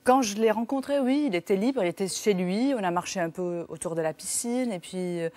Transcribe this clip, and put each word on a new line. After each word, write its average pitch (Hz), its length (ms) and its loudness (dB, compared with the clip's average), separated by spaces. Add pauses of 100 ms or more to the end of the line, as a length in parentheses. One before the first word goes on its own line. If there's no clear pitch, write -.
Quand 262 180 6
je 202 160 -2
l'ai 226 140 4
rencontré, 262 480 -2
oui, 277 280 2
il 185 80 0
était 185 200 2
libre, 233 280 2
il 175 40 2
était 180 200 -2
chez 208 260 2
lui. 190 440 2
On 202 60 -2
a 175 80 0
marché 175 280 -2
un 170 100 0
peu 175 400 -4
autour 165 260 -6
de 165 60 0
la 156 120 0
piscine 240 580 -2
et 175 80 -6
puis, 180 420 -4
euh, 165 160 -2